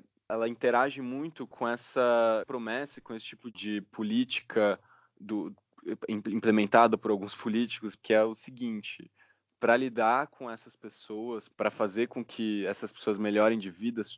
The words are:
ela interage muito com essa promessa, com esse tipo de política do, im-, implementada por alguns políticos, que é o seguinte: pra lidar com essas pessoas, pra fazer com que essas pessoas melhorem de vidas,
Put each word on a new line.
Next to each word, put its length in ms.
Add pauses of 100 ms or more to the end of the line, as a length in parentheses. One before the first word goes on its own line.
(300)
ela 180
interage 540
muito 460
com 200
essa 760
promessa, 560
com 140
esse 100
tipo 260
de 300 (100)
política 880 (400)
do, 320 (560)
im-, 200
implementada 680
por 140
alguns 240
políticos, 600
que 180
é 100
o 120
seguinte: 760 (480)
pra 160
lidar 520
com 220
essas 260
pessoas, 760
pra 220
fazer 360
com 160
que 440
essas 260
pessoas 240
melhorem 400
de 140
vidas, 460